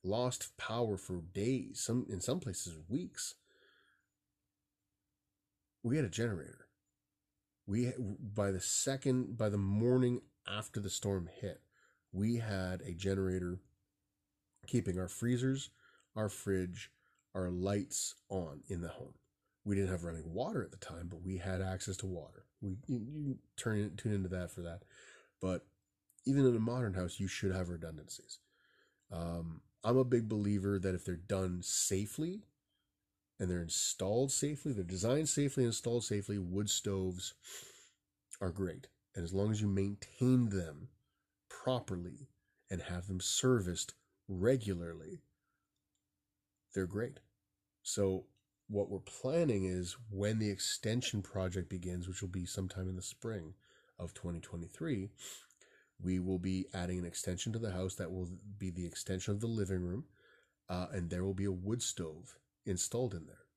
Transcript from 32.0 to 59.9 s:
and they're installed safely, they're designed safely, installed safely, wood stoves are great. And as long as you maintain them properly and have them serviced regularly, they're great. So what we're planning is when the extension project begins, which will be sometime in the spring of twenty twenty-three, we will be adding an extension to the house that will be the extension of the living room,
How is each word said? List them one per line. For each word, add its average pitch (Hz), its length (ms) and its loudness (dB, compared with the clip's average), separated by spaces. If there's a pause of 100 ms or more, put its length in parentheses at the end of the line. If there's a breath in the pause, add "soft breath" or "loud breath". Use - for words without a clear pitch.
and 92 100 2
they're 90 120 2
installed 110 720 2
safely, 143 400 0
they're 98 120 0
designed 113 440 2
safely, 139 360 4
installed 117 400 2
safely, 104 340 0
wood 95 300 0
stoves 92 640 0 (1080 loud breath)
are 95 100 0
great. 92 380 -4 (260)
And 87 100 -2
as 82 80 -4
long 101 180 4
as 107 100 2
you 104 80 4
maintain 104 840 4
them 82 380 -2 (600)
properly 107 800 -4 (420)
and 90 120 -2
have 90 240 -4
them 92 140 -2
serviced 101 720 2 (340)
regularly, 95 920 0 (1500)
they're 95 120 2
great. 113 340 -4 (600)
So 95 420 2 (440)
what 101 200 0
we're 98 120 -4
planning 131 640 2
is 90 320 -2 (120)
when 104 280 2
the 107 120 2
extension 110 720 0
project 92 480 -2
begins, 90 400 -4
which 92 140 -6
will 92 80 -4
be 90 160 -4
sometime 92 420 -4
in 92 80 -4
the 90 60 -6
spring 95 500 -6 (460 soft breath)
of 87 160 -8
twenty 85 260 -6
twenty-three, 98 720 -4 (920 loud breath)
we 92 160 4
will 92 200 2
be 92 360 0
adding 90 240 0
an 90 60 -2
extension 90 480 -2
to 113 60 -2
the 113 120 -2
house 92 260 -2
that 85 140 -4
will 92 180 -2 (300)
be 92 120 -2
the 87 160 -4
extension 95 460 -2
of 101 80 0
the 113 60 -2
living 98 360 0
room, 90 220 -2 (640 soft breath)